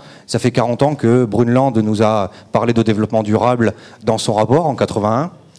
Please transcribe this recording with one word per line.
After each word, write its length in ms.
Ça 120
fait 120
quarante 320
ans 120
que 300
Brundtland 520
nous 260
a 280
parlé 200
de 100
développement 400
durable 520
dans 160
son 140
rapport 340
en 80
quatre-vingt-un. 560